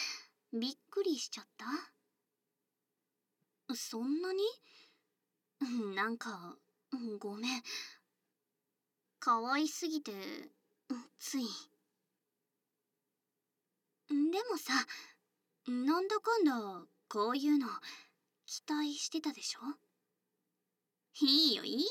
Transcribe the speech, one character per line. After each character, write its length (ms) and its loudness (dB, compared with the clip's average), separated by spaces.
び 140 0
っ 60 -10
く 140 0
り 160 2
し 120 -6
ち 100 -12
ゃ 20 -18
っ 40 -20
た？ 80 -10
そ 240 -6
ん 240 2
な 100 0
に？ 120 2
な 120 2
ん 80 -2
か、 400 -8
ご 160 -6
め 240 -2
ん。 40 -10
可 340 2
愛 140 4
す 220 -2
ぎ 120 0
て、 120 -10
つ 220 -2
い。 80 -2
で 60 0
も 80 0
さ、 160 -2
な 340 2
ん 80 0
だ 120 2
か 180 4
ん 60 6
だ 80 8
こ 220 2
う 60 2
い 120 2
う 100 8
の 80 2
期 220 -8
待 260 0
し 140 -4
て 120 -2
た 120 -4
で 100 -10
し 140 -6
ょ？ 40 -16
い 320 6
い 40 2
よ、 80 -4
い 260 0